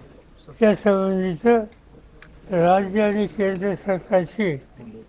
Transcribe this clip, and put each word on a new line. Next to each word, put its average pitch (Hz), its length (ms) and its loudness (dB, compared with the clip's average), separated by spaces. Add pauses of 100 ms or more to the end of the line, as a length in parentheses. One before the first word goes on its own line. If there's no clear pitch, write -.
(600)
त्यासंबंधीचं 190 1000 2 (920)
राज्य 190 520 2
आणि 208 240 0
केंद्र 190 480 -4
सरकारशी 185 840 -2 (520)